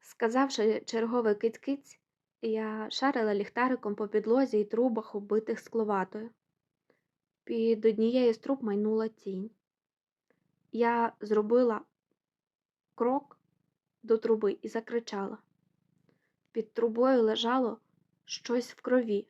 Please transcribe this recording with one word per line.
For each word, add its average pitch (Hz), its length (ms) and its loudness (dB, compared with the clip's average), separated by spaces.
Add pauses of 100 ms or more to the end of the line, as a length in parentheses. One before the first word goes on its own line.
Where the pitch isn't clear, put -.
Сказавши 233 840 0
чергове 226 480 0
«киць-киць», 233 640 -6 (420)
я 220 480 -4
шарила 240 440 0
ліхтариком 233 600 -2
по 208 140 -6
підлозі 220 520 2
і 208 40 0
трубах, 226 500 -2
убитих 214 460 -4
скловатою. 214 720 -4 (1120)
Під 226 400 0
однією 226 500 4
з 226 40 -8
труб 269 260 -4
майнула 214 440 0
тінь. 202 420 -10 (1200)
Я 233 480 0
зробила 214 600 2 (1120)
крок 254 440 -2 (640)
до 226 160 2
труби 220 440 0
і 220 60 -10
закричала. 220 720 -6 (1120)
Під 220 200 -6
трубою 233 500 4
лежало 226 560 0 (460)
щось - 480 -4
в - 80 -20
крові 226 500 0